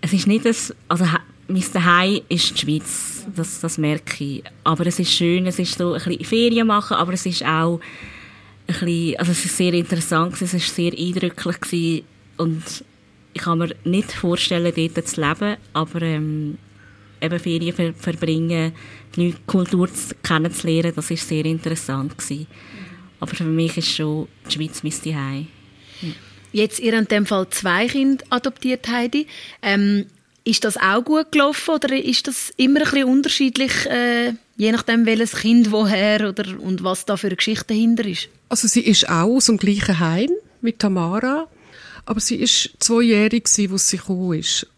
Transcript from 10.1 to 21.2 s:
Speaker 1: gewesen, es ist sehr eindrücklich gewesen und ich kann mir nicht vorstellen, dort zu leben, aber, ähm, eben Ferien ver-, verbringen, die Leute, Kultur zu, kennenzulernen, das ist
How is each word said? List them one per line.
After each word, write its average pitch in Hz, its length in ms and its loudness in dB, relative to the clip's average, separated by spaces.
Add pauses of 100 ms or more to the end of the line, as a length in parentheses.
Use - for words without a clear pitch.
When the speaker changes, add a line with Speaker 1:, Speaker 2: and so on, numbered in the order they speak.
Speaker 1:
gewesen, 185 220 -4
es 165 100 -2
ist - 80 -6
sehr 175 200 0
eindrücklich 175 640 -2
gewesen 165 440 -2 (340)
und 160 260 -2 (680)
ich - 80 -8
kann 170 160 0
mir 165 260 -2
nicht 190 280 0
vorstellen, 175 640 0
dort 165 320 -2
zu - 140 -4
leben, 202 360 -2 (160)
aber, 160 280 -2
ähm, 156 560 -4 (640)
eben 165 180 -2
Ferien 170 360 -2
ver-, 170 180 -2
verbringen, 165 760 -2 (440)
die 175 120 2
Leute, 170 180 -2
Kultur 180 480 2
zu, - 300 -8
kennenzulernen, 165 720 0
das 156 160 -6
ist 165 160 -6